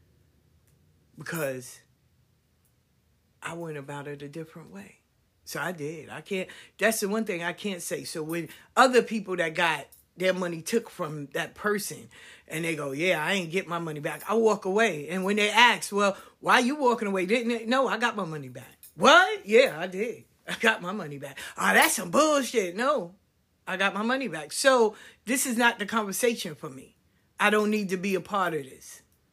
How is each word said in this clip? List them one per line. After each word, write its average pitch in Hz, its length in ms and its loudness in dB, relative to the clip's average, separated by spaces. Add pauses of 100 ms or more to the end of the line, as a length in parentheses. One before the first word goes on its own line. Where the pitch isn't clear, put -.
(1160)
Because 139 640 -8 (1600)
I 165 100 -10
went 165 240 -10
about 143 300 -10
it 143 140 -12
a 143 80 -12
different 160 420 -14
way. 196 280 -20 (440)
So - 160 -10
I 160 140 -4
did. 151 360 -10
I 135 120 -12
can't, 185 260 -6 (320)
that's 220 220 2
the 196 80 0
one 220 160 -2
thing 175 180 -4
I 175 100 -4
can't 185 280 -8
say. 143 240 -8
So 160 180 -8
when 165 240 -6 (300)
other 247 240 8
people 208 340 -4
that 165 180 -2
got 165 320 0 (320)
their 185 160 2
money 175 280 -6
took 226 280 -2
from 151 440 -8
that 160 220 -6
person 202 520 -4 (400)
and 160 160 -6
they 165 120 -2
go, 139 180 -6
"Yeah, 160 300 0
I 180 100 0
ain't 175 180 -4
get 180 160 -4
my 170 120 -4
money 156 200 -6
back," 151 300 -8
I 214 60 2
walk 220 280 2
away. 185 460 0
And 185 160 -2
when 208 100 2
they 208 140 2
ask, 214 420 4
"Well, 202 240 2 (240)
why 196 200 4
you 254 180 2
walking 233 320 2
away?" 190 160 -2
Didn't 233 260 0
it? 226 160 -4
No, 254 220 2
I 214 80 -2
got 226 180 -2
my 202 80 -4
money 151 240 -8
back. 127 300 -18 (180)
What? 359 500 6
Yeah, 214 320 6
I 180 100 -6
did. 196 360 -6 (240)
I 180 120 -6
got 220 220 2
my 175 100 -6
money 156 260 -8
back. 135 200 -14 (200)
Oh, 190 160 2
that's 294 220 6
some 175 160 -6
bullshit. 240 640 2
No, 233 400 -2 (520)
I 185 100 -4
got 190 160 0
my 202 100 -4
money 262 240 0
back. 151 260 -8
So 240 420 4 (300)
this 262 200 0
is 233 120 -2
not 240 220 2
the 208 60 -6
conversation 202 680 -2
for 151 140 -14
me. 131 260 -18 (440)
I 202 100 4
don't 214 220 2
need 208 180 -2
to 185 80 -2
be 190 180 -2
a 170 60 -2
part 180 320 -2
of 143 100 -4
this. - 380 -20 (320)